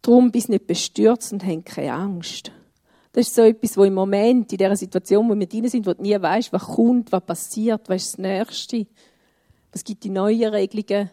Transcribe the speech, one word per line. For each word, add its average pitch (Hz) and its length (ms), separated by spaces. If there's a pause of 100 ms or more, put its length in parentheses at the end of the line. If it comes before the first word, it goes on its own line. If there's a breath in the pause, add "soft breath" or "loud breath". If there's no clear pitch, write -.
„Drum 247 300
bist 240 180
nicht 196 180
bestürzt 214 640
und 190 120
habt 165 200
keine - 280
Angst.“ 175 580 (600)
Das 240 160
ist - 80
so 233 60
etwas, 220 340
wo 196 80
im 196 120
Moment, 202 560
in 196 60
dieser 196 180
Situation, 196 540
wo 208 80
wir 196 100
drin 226 200
sind, 226 180
wo 185 80
du - 80
nie 202 200
weisst, 185 320
was - 100
kommt, 233 480
was 185 140
passiert, 214 640
was 185 140
ist - 100
das - 60
Nächste, 190 680 (840)
was - 120
gibt - 200
die 202 60
neuen 214 440
Regelungen. 202 600